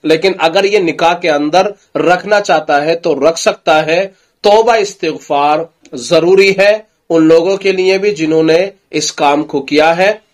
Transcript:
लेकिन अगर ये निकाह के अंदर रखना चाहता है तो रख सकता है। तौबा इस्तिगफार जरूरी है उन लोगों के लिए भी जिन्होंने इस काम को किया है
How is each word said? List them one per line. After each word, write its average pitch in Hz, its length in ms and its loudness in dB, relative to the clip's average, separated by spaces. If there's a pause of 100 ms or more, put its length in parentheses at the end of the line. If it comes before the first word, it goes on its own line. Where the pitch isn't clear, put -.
लेकिन 160 360 0
अगर 170 260 0
ये 202 140 0
निकाह 170 340 0
के 175 160 -4
अंदर 156 440 0 (240)
रखना 180 420 0
चाहता 156 400 0
है 160 160 -2
तो 156 240 -4
रख 165 180 0
सकता 160 440 0
है। 165 220 -2 (400)
तौबा 220 340 4
इस्तिगफार 151 920 -4 (260)
जरूरी 175 640 2
है 208 280 0 (240)
उन 165 140 2
लोगों 165 320 4
के 190 160 -2
लिए 185 260 0
भी 208 140 0
जिन्होंने 160 440 0 (360)
इस 151 200 -4
काम 147 320 0
को 147 180 -6
किया 147 300 2
है 185 160 0 (260)